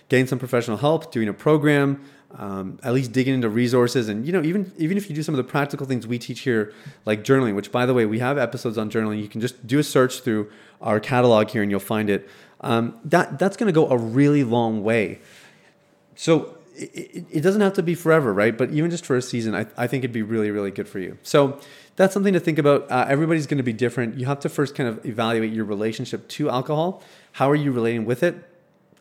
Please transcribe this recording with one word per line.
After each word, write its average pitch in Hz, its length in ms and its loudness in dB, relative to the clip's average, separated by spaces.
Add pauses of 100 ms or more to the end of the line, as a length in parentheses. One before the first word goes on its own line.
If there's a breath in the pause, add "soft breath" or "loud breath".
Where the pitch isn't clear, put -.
getting 127 180 4
some 127 120 -4
professional 120 380 -2
help, 156 340 0
doing 110 180 0
a 101 40 -4
program, 143 680 2 (340 loud breath)
um, 95 460 -10
at 123 120 -2
least 131 180 -2
digging 131 220 0
into 120 140 0
resources. 120 600 2
And, 110 180 -4
you 170 60 -2
know, 185 100 2
even, 185 360 -2
even 165 180 0
if 202 120 -4
you 147 80 -8
do 156 60 -4
some 151 120 -2
of - 20 0
the 123 80 -2
practical 139 420 -4
things 123 200 -4
we 120 120 -4
teach 117 220 -10
here, 110 320 0 (320 loud breath)
like 107 200 -2
journaling, 131 300 4
which, 101 160 -4
by 123 160 0
the 131 80 2
way, 117 120 4
we 110 140 -2
have 135 180 0
episodes 117 400 -4
on 107 120 -4
journaling. 107 300 -2
You 104 80 -10
can 110 120 -10
just 123 260 -6
do 127 120 2
a 151 40 4
search 131 380 2
through 107 300 -2 (300 loud breath)
our 107 180 0
catalog 117 520 4
here 110 120 -2
and 101 80 0
you'll 98 100 0
find 107 280 -2
it. 98 200 -2 (320 loud breath)
Um, 117 440 -2
that, 170 340 0
that's 180 180 0
gonna 214 160 0
go 156 160 4
a 131 80 4
really 135 480 2
long 113 380 0
way. 110 380 0 (920 loud breath)
So - 420 0 (180)
it, - 200 -16
it, 175 360 -14
it 156 100 -2
doesn't 190 200 2
have 196 140 2
to 190 80 0
be 170 120 -2
forever, 156 380 2
right? 107 240 2
But 123 140 0
even 156 200 0
just 170 140 -8
for 131 120 0
a 127 60 0
season, 113 320 -4
I, 107 120 -4 (100)
I 123 100 -2
think 127 180 -2
it'd 123 80 -6
be 113 100 -4
really, 107 280 -2
really 101 200 -2
good 98 180 -8
for 101 120 -10
you. 92 220 -10
So 143 380 2 (360 loud breath)
that's 190 180 4
something 202 180 2
to 175 80 2
think 160 180 0
about. 143 320 2
Uh, 123 180 2
everybody's 160 380 2
gonna 143 160 0
be 123 120 -2
different. 120 440 -2
You 123 80 -4
have 139 140 -2
to 165 80 -4
first 139 260 -2
kind 131 140 -2
of 110 160 -8
evaluate 113 480 0
your 110 120 -2
relationship 107 640 -4
to 147 200 -4
alcohol. 151 540 -2 (300 loud breath)
How 139 180 2
are 151 60 4
you 143 160 0
relating 117 320 0
with 120 180 -2
it? 175 200 0 (580)